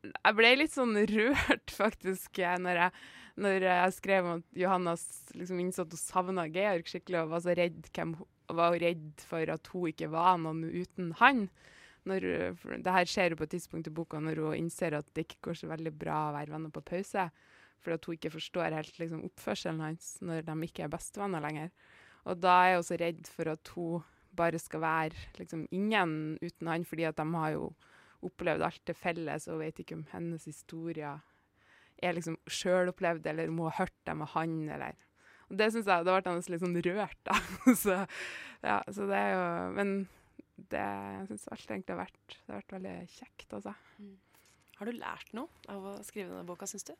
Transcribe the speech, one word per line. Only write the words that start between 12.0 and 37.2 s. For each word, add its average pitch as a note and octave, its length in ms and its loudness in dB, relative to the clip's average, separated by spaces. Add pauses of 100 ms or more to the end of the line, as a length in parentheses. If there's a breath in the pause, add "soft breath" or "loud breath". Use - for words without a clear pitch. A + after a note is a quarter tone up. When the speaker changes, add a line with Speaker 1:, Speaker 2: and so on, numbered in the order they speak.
Speaker 1:
Når, F#3+ 140 0 (340)
for - 240 -8
det F#3 140 2
her F3+ 100 6
skjer F3+ 240 4
jo D#3+ 80 -4
på D#3 80 -2
et - 80 -8
tidspunkt E3 320 -6
i D#3+ 80 -8
boka E3 240 -6
når D#3 240 -2
hun D#3 160 0
innser E3 400 -2
at D3 160 -6
det D#3+ 140 -2
ikke - 180 -18
går E3 140 -6
så E3 100 -8
veldig D#3+ 240 -6
bra D#3 240 -2
å D3+ 160 0
være D3 160 -8
venner D#3 240 -8
på D#3 80 -8
pause, F#3 460 -2 (500 soft breath)
for E3+ 160 -4
at D#3+ 100 -6
hun E3+ 140 -6
ikke D#3 160 -6
forstår D#3+ 400 -2
helt, D#3 240 -6
liksom, E3 240 -6
oppførselen - 580 -4
hans D#3 380 -8
når E3 320 -4
de D#3 60 -4 (100)
ikke - 160 -8
er D3+ 100 -4
bestevenner F#3 540 -4
lenger. D#3 240 -6 (560 loud breath)
Og F3 160 -4
da F3+ 140 8 (100)
er F3+ 140 8
hun F3 100 -2
så F3 80 0
redd E3+ 320 0
for D#3+ 240 -2
at - 220 -16
hun E3+ 260 -2 (320 soft breath)
bare E3+ 240 2
skal D#3+ 240 -6
være, D#3+ 400 0 (160)
liksom, E3 320 -8
ingen F#3+ 480 2 (240)
uten E3+ 320 -6
han, E3+ 160 0
fordi D#3+ 160 0
at D#3 160 -2
de D3+ 60 0 (100)
har D#3 160 0
jo - 160 -4 (520 loud breath)
opplevd F3 400 -2
alt D#3+ 220 -2
til E3+ 100 -6
felles, E3 540 -4
og E3 120 -4
vet D#3 200 -8
ikke E3 160 -10
om D#3 120 -10
hennes E3+ 360 -6
historier D#3 760 -8 (800 soft breath)
er F3 160 0
liksom E3 320 -4
selvopplevd, F3+ 800 2
eller D#3+ 220 0
om E3 100 0
hun E3 100 0
har - 100 -4
hørt F#3 260 -2
dem D#3 180 -4
av D3 100 -8
han, E3 220 0 (140)
eller... D3 260 -8 (560 soft breath)
Og F#3+ 80 -8
det G#3+ 140 6
synes A3 140 -2
jeg, F3 200 4
da F#3 80 6
ble F#3+ 80 4
jeg F3 160 -2
nesten F3 160 -4
litt E3+ 80 -2
sånn F3 180 2
rørt, F3+ 440 -2